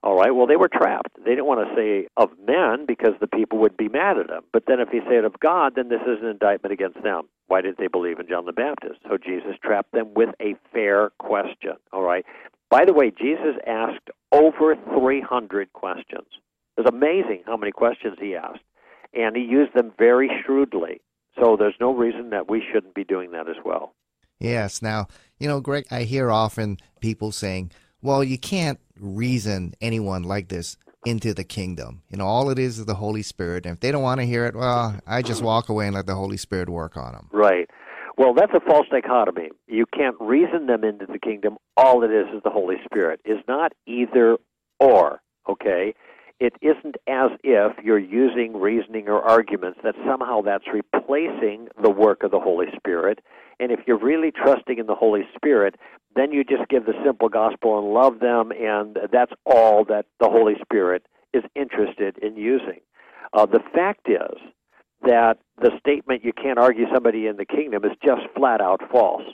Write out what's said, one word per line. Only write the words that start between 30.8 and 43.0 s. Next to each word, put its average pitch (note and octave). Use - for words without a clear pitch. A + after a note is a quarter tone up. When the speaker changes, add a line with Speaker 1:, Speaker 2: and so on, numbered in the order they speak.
Speaker 2:
into A2+
the F#2+
kingdom. F2
You F#2+
know, G2
all B2
it C3
is B2+
is A2
the G#2+
Holy G#2+
Spirit. F2
And F2
if E2+
they C3
don't C#3+
wanna B2+
hear A#2+
it, A#2
well, A#2+
I A#2
just A#2+
walk A2+
away G#2+
and G2+
let F#2+
the G2
Holy G2
Spirit F#2
work E2+
on B1
'em." -
Speaker 1:
Right. G2
Well, B2+
that's F3+
a F3+
false D3+
dichotomy. G2+
You A#2
can't B2+
reason D3
them A#2
into G#2
the G2
kingdom. G#2
All B2+
it A2+
is G#2+
is G#2
the G#2
Holy F#2
Spirit. E2+